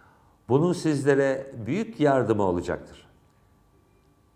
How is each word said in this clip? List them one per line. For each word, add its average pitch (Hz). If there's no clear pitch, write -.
Bunun 156
sizlere 139
büyük 208
yardımı 120
olacaktır. 87